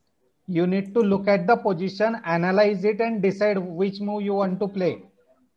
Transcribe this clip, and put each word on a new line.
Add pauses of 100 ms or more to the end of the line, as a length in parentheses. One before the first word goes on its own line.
(480)
You
need
to
look
at
the
position,
analyze
it
and
decide
which
move
you
want
to
play, (560)